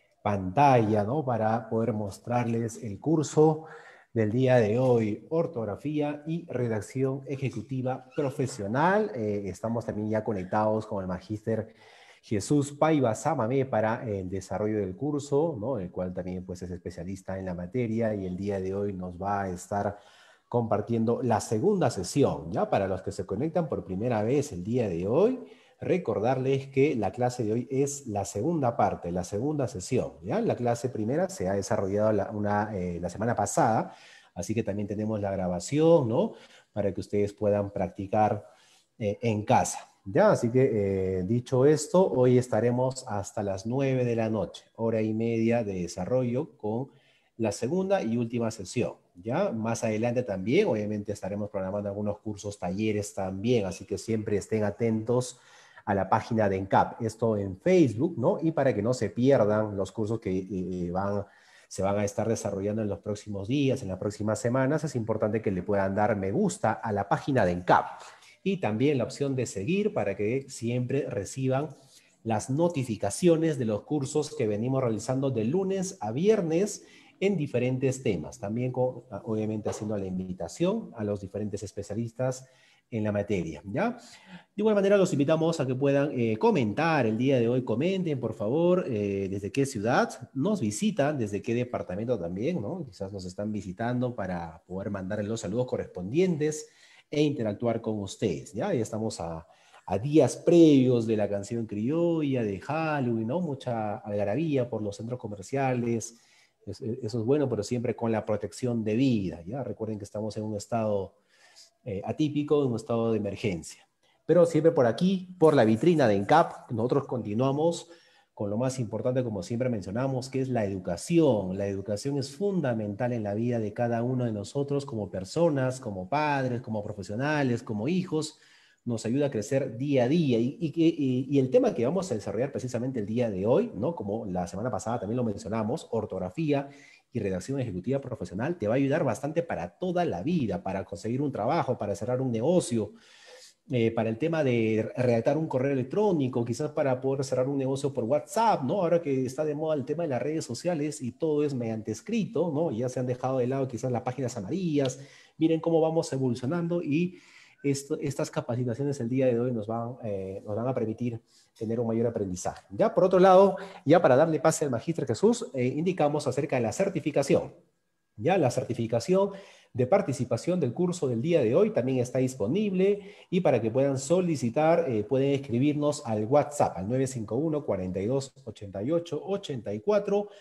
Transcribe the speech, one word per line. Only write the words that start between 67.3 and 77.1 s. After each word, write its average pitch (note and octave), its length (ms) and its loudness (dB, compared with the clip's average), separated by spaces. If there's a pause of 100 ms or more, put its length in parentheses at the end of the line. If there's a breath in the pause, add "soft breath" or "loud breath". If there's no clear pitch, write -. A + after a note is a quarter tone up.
de F2+ 80 4
encap - 480 2 (420 loud breath)
y F#3+ 140 0
también C3 420 2
la A2+ 60 0
opción C#3 320 -4
de A#2+ 100 -2
seguir F#3 480 -2
para G2 220 -2
que B2 320 -2
siempre B2 600 -2
reciban C3 600 -2 (560 soft breath)
las A2 260 -2
notificaciones D#3 1080 2
de B2+ 40 -2
los G#2+ 180 0
cursos D3 520 -2
que A2+ 140 0
venimos B2 340 0
realizando C3 480 0
de A2+ 140 0
lunes F#3 560 -2
a A2 100 -4
viernes F#3 760 2 (360 loud breath)